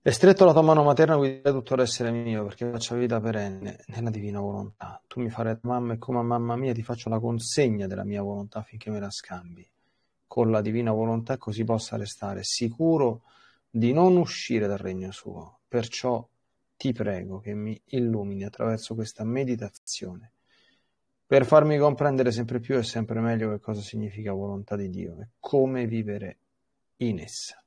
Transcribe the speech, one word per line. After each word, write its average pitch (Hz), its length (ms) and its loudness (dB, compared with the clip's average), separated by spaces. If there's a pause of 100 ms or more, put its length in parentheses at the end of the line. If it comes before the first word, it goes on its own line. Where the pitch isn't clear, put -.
E 131 120 4
stretto 190 340 8
la 165 60 10
tua 156 100 8
mano 156 220 8
materna, 156 320 6
guida 135 340 2
tutto 135 240 -2
l'essere 120 360 0
mio, 117 340 -2
perché 120 260 -6
faccia 120 240 -6
vita 120 260 0
perenne 101 680 -6
nella 113 200 -6
divina 104 320 -6
volontà. 101 680 -10
Tu - 140 -10
mi 120 80 -4
farai 113 340 -4
mamma 120 320 -2
e 113 40 -8
come 120 220 -4
a - 20 -2
mamma 120 340 0
mia 131 160 -2
ti 113 100 -4
faccio 113 280 -8
la 113 100 0
consegna 117 680 0
della 95 180 -6
mia 101 180 -4
volontà 101 380 -8
affinché 107 280 -14
me 104 120 -6
la 101 100 -8
scambi 87 580 -16 (580)
con 113 240 0
la 107 120 2
divina 113 300 0
volontà 113 420 -2
e - 20 -6
così 113 260 -6
possa 113 360 -2
restare 101 440 -8
sicuro 120 800 0 (440)
di 117 240 2
non 180 240 6
uscire 123 500 0
dal 98 120 -2
regno 92 320 -8
suo. 92 480 -16 (100)
Perciò 120 580 -4 (480)
ti 131 200 -2
prego 98 460 -6
che 104 120 -10
mi 107 340 -6
illumini 104 580 -2
attraverso 113 500 -4
questa 110 300 -8
meditazione 113 1080 -6 (960)
per 139 180 6
farmi 151 320 8
comprendere 139 560 4
sempre 120 280 -4
più 131 180 0
e 117 40 0
sempre 113 380 -4
meglio 113 300 0
che 104 100 -6
cosa 104 220 -6
significa 107 500 -8
volontà 101 420 -6
di 101 140 -4
Dio 90 320 -10
e 117 80 -14 (100)
come 131 480 2
vivere 104 520 -6 (600)
in 110 200 -2
essa. - 480 -14